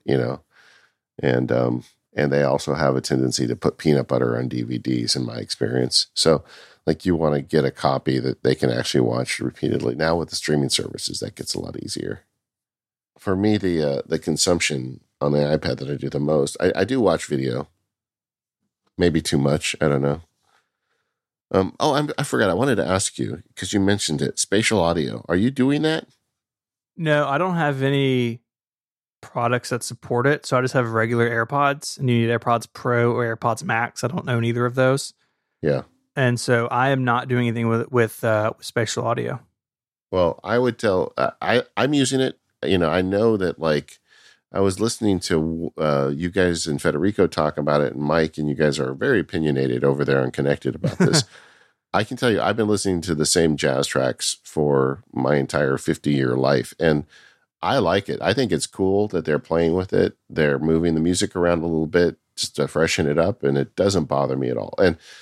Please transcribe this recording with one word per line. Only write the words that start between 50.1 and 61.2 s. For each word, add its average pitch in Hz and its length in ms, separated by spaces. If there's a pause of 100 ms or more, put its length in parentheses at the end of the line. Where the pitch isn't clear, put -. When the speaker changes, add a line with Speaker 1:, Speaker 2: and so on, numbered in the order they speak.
Speaker 1:
and 64 80
connected 69 440
about - 240
this. 160 260 (340)
Speaker 2:
<laughs> - 340
Speaker 1:
I 104 120
can 127 100
tell 120 160
you, 98 100
I've 101 140
been 110 140
listening 95 320
to 80 140
the 76 100
same 80 320
jazz 69 300
tracks - 560
for 69 680
my 65 240
entire 69 420
fifty-year 67 600
life. 65 420
And 76 260 (600)
I 120 140
like 98 300
it. - 120
I 90 120
think 120 180
it's 76 160
cool 98 420
that 82 160
they're 76 140
playing 82 340
with 92 200
it. 92 220 (140)
They're 73 300
moving 82 340
the 80 80
music 90 340